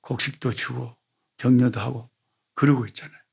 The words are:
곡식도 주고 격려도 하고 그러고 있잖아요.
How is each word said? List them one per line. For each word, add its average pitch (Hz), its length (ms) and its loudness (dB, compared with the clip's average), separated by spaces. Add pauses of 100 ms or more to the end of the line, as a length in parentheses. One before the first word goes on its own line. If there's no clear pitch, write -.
곡식도 131 500 -4
주고 123 460 -8 (400)
격려도 123 420 4
하고 120 320 -8 (440)
그러고 139 320 4
있잖아요. - 300 -16 (160)